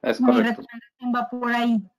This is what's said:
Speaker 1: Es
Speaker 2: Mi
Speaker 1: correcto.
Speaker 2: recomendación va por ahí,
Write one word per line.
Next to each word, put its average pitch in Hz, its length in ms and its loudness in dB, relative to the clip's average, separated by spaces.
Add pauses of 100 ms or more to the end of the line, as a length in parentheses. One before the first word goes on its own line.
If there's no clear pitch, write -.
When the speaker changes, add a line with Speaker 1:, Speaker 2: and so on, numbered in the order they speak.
Speaker 1:
Es 226 200 -2
Speaker 2:
Mi 247 120 6
Speaker 1:
correcto. 233 300 2
Speaker 2:
recomendación 240 520 -10
va 214 140 -2
por 247 240 -4
ahí, 233 360 0 (100)